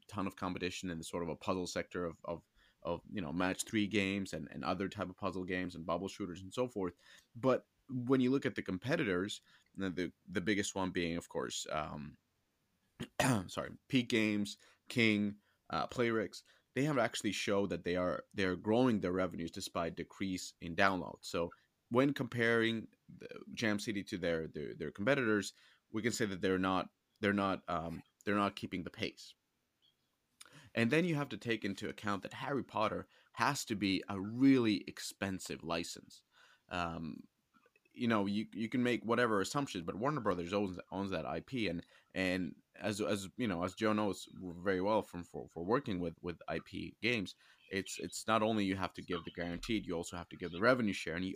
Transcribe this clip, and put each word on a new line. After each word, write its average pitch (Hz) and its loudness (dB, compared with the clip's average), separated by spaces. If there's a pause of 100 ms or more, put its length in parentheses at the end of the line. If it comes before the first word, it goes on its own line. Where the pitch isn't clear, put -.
ton 98 -4
of - -10
competition 92 -4
in 82 -4
the 80 -10
sort 87 -6
of 82 -6
a 73 -4
puzzle 92 -2
sector 87 -4
of, 82 -6
of, 82 -6 (420)
of, 85 -2 (100)
you 107 -4
know, 73 -4
Match 90 0
three 104 2
games 98 0
and, 78 -8
and 69 -10
other 92 0
type 92 -4
of 92 -14
puzzle 92 -4
games 90 -2
and 82 -10
bubble 87 0
shooters 90 -8
and 92 -14
so 127 0
forth. 92 -2 (400)
But 123 2 (240)
when 131 2
you 127 4
look 135 2
at 117 -2
the - -4
competitors, 104 0 (360)
the, 95 -2
the, 82 -2 (180)
the 92 -2
biggest 101 0
one 92 0
being, 85 0
of - -8
course, - -4
um, 76 -4 (1000)
<clears throat> 113 4
sorry, - -6 (180)
Peak 123 4
Games, 104 2 (320)
King, 104 4 (340)
uh, 78 0
Playrix, 113 0 (320)
they 131 2
have 147 2
actually 113 2
showed 101 2
that 85 -4
they 87 0
are, 90 0 (100)
they 98 0
are 90 2
growing 110 4
their 90 0
revenues 87 -2
despite 87 -4
decrease 92 -6
in 85 -6
downloads. 95 4
So 85 -2 (380)
when 135 6
comparing 113 2 (320)
the - -12 (260)
Jam 107 2
City 104 -4
to 101 -6
their, 82 0
their, 69 -8
their 76 -6
competitors, 107 2 (400)
we 110 -4
can 110 2
say 113 0
that 95 -2
they're 95 4
not, 92 2 (320)
they're 101 4
not, 98 2
um, 82 -4 (240)
they're 101 2
not 101 2
keeping 92 -6
the 87 -8
pace. - -8 (1400)
And 117 4
then 156 4
you 170 2
have 143 -2
to 110 -6
take 113 -2
into 98 -4
account 101 -4
that - -8
Harry 131 -2
Potter 98 -2 (260)
has 135 0
to 113 -2
be 95 2
a 101 -4
really 117 6
expensive 85 -6
license. - -6 (500)
Um, 85 -4 (680)
you 120 0
know, 104 4
you, 104 0
you 110 -4
can 123 0
make 120 2
whatever 113 4
assumptions, 101 -2
but 90 -4
Warner 135 0
Brothers 90 0
owns, 98 2 (140)
owns 95 -2
that 80 -2
I 76 -2
P, 110 -2
and, 85 -2 (320)
and 92 0 (280)
as, 104 -2
as 98 -2
you 120 0
know, 87 0
as 92 -2
Joe 110 2
knows 104 0 (340)
very 92 2
well 104 4
from, 87 -6
for, 69 -10
for 82 -6
working 107 0
with, 82 -4
with 87 -4 (140)
I 82 -2
P 87 -10
games, 110 0 (360)
it's, 95 -4
it's - -8
not 110 4
only 110 4
you 95 2
have 92 -2
to 87 -12
give 82 -4
the - -12
guaranteed, 87 -4
you 87 -4
also 85 -6
have 85 -10
to 78 -14
give 87 -8
the 85 -4
revenue 117 4
share, 82 -4
and 92 -2
you - -4